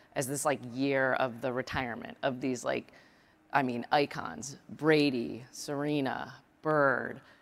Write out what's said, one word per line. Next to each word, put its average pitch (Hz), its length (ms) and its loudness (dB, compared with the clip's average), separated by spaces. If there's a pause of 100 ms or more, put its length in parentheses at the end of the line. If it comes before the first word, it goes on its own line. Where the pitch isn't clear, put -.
(160)
as 139 120 0
this, 143 160 -4
like, 135 160 2 (140)
year 131 400 2
of 117 260 0
the 131 120 -2
retirement 123 720 -6
of 127 200 0
these, 127 200 -2
like, 131 300 -4 (600)
I 139 80 4
mean, 120 280 -2
icons, 139 680 0 (180)
Brady, 139 760 4
Serena, 139 840 -4 (260)
Bird, 139 600 2 (220)